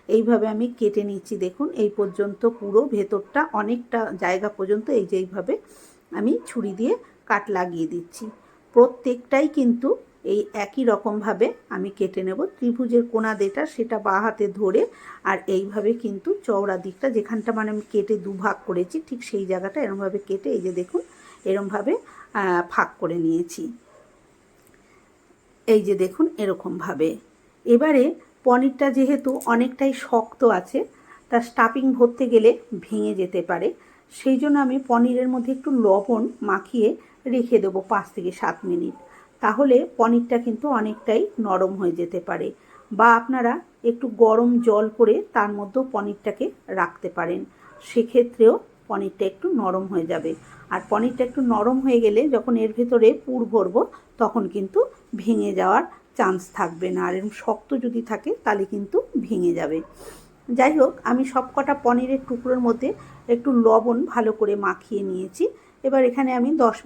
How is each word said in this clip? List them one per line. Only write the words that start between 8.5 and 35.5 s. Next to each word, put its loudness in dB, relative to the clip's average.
প্রত্যেকটাই 4
কিন্তু 0
এই 0
একই -4
রকমভাবে 0
আমি -8
কেটে -6
নেব। -4
ত্রিভুজের 0
কোনা -2
যেটা -2
সেটা -4
বাঁ 0
হাতে -2
ধরে 0
আর 0
এইভাবে -2
কিন্তু -6
চওড়া 0
দিকটা -6
যেখানটা -2
মানে -4
আমি -6
কেটে 0
দুভাগ -4
করেছি -4
ঠিক -12
সেই -6
জায়গাটা -4
এরমভাবে -4
কেটে -6
এই -2
যে -4
দেখুন -6
এরমভাবে, -2
আহ, 0
ফাঁক 2
করে -4
নিয়েছি। -4
এই 6
যে 0
দেখুন 0
এরকমভাবে। -4
এবারে 4
পনিরটা 2
যেহেতু 0
অনেকটাই 0
শক্ত -2
আছে, 0
তা 2
স্টাফিং 0
ভরতে 2
গেলে 4
ভেঙে -4
যেতে -4
পারে। -2
সেই 0
জন্য 2
আমি 0
পনিরের 2
মধ্যে -2